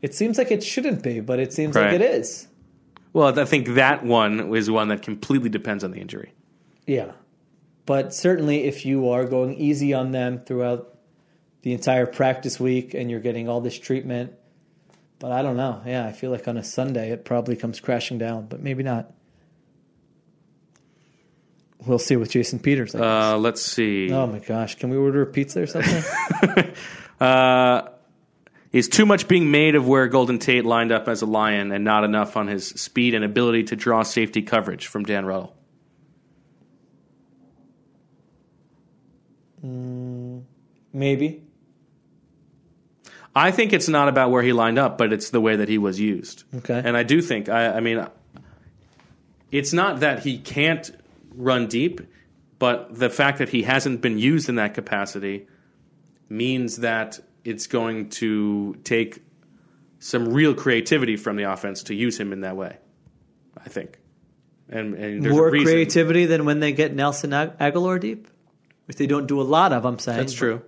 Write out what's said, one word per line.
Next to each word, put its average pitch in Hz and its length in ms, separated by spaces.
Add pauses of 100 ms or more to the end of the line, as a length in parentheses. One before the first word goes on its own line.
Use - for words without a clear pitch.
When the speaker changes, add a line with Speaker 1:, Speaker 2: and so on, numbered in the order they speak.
Speaker 1:
It 143 140
seems 220 240
like 254 100
it 190 140
shouldn't 262 400
be, 117 160
but 123 200
it 131 140
seems 151 220
Speaker 2:
Right. 104 160
Speaker 1:
like 175 100
it - 0
is. - 460 (640)
Speaker 2:
Well, 143 260
I 139 60
think 123 300
that 135 280
one 110 520
is 110 160
one 110 160
that 104 160
completely 120 460
depends 104 340
on 92 80
the - 80
injury. - 340 (540)
Speaker 1:
Yeah. 117 240 (760)
But 139 300
certainly 151 480
if 139 240
you 135 220
are 123 160
going 127 280
easy 143 400
on 131 180
them 123 320
throughout 123 540 (640)
the 123 120
entire 127 340
practice 131 520
week 127 360
and 123 160
you're 117 80
getting 117 280
all 120 140
this 120 160
treatment. 131 560 (840)
But 127 120
I 127 120
don't 131 140
know. 123 280
Yeah, 123 220
I 107 40
feel 127 200
like 120 160
on 120 100
a 107 60
Sunday 123 480
it 117 120
probably 120 320
comes 117 240
crashing 120 380
down, 113 300
but - 140
maybe 135 220
not. 120 300 (2750)
We'll 123 140
see 127 160
with 113 160
Jason 120 280
Peters, 135 360
I - 20
guess. 113 80 (280)
Speaker 2:
Uh, 107 40
let's 110 240
see. 101 500
Speaker 1:
Oh, 131 140
my 107 140
gosh. 110 360
Can 127 140
we 131 80
order 139 240
a 135 60
pizza 139 340
or 160 60
something? 640 1120
Speaker 2:
<laughs> - 60 (380)
Uh, 127 680 (840)
is - 160
too 214 160
much 202 240
being 175 200
made 147 260
of 131 120
where 131 200
Golden 123 320
Tate 123 260
lined 117 260
up 110 160
as 113 140
a 113 40
Lion 107 460
and 101 140
not 107 180
enough 107 320
on 107 120
his 101 200
speed - 460
and 110 100
ability 117 420
to 110 120
draw 113 260
safety 110 380
coverage 104 460
from 104 180
Dan 101 200
Ruddle? 95 300 (4000)
Speaker 1:
Mm, 123 800 (480)
maybe. 139 520 (1900)
Speaker 2:
I 165 160
think 208 220
it's 175 140
not 147 220
about 135 220
where 123 120
he 123 100
lined 113 240
up, 135 200
but 110 160
it's 104 160
the 120 120
way 110 140
that 104 140
he 110 80
was 98 220
used. 104 440 (140)
Speaker 1:
Okay. 120 260
Speaker 2:
And 120 140
I 120 60
do 139 180
think, 110 280
I, 113 280
I - 20
mean, 113 260 (1500)
it's 139 220
not 175 280
that 143 220
he 131 140
can't 151 540 (440)
run 127 320
deep, 127 340 (580)
but 123 340
the 117 160
fact 139 300
that 131 100
he 117 140
hasn't 127 380
been 117 180
used 139 300
in 123 60
that 104 180
capacity 101 760 (840)
means 117 480
that 113 420 (240)
it's 110 240
going 113 420
to 104 760
take 117 400 (760)
some 120 340
real 147 200
creativity 120 600
from 104 200
the 104 80
offense 98 400
to 107 120
use 113 240
him 101 140
in 98 80
that 95 140
way, 92 220 (800)
I - 120
think. - 300 (680)
And, 107 260
and 104 280
there's 143 100
Speaker 1:
More 160 140
Speaker 2:
a 165 40
reason. 147 160
Speaker 1:
creativity 165 580
than 160 200
when 147 140
they 151 120
get 143 220
Nelson 143 400
Ag-, 156 260
Aguilar 175 400
deep? 214 280 (600)
Which - 100
they 139 100
don't 143 200
do 139 140
a - 20
lot 151 300
of, 117 120
I'm 120 140
saying. 117 180
Speaker 2:
That's 131 160
true. 120 340